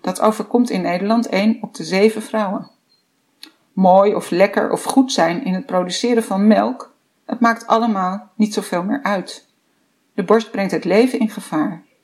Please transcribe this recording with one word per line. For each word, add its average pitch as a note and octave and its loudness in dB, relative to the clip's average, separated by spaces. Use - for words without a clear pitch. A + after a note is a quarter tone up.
Dat F#3 -6
overkomt A3 0
in F#3+ -4
Nederland F#3+ -2
één G#3+ 0
op - -14
de E3+ -10
zeven G3+ 2
vrouwen. G#3 -6
Mooi F#3+ 6
of - -6
lekker G3 2
of - -4
goed C4 2
zijn E3+ 0
in F#3 -2
het F3+ -4
produceren F#3 0
van G3 0
melk, G#3+ 2
het A3+ -8
maakt A3+ 0
allemaal G#3 0
niet G#3+ 0
zoveel F#3+ -4
meer A3+ -4
uit. - -6
De G3+ -4
borst A3 2
brengt G3 -4
het D#3+ -4
leven A#3+ 2
in A3 0
gevaar E3 -6